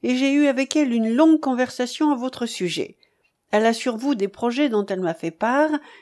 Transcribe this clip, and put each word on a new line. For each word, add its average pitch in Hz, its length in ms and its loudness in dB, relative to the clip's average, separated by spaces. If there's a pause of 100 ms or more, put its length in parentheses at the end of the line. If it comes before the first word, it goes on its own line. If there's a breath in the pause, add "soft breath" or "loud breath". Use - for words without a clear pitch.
et 254 140 0
j'ai 269 160 2
eu 294 140 4
avec 269 280 0
elle 285 200 2
une 226 200 0
longue 311 260 6
conversation 254 680 -2
à 285 40 2
votre 254 320 -6
sujet. 170 500 -6 (540)
Elle 214 160 2
a 233 80 2
sur 226 240 -4
vous 269 160 0
des 196 140 -2
projets 240 420 -2
dont 208 160 0
elle 190 160 -4
m'a 170 100 -2
fait 170 180 -6
part, 269 400 0 (320 loud breath)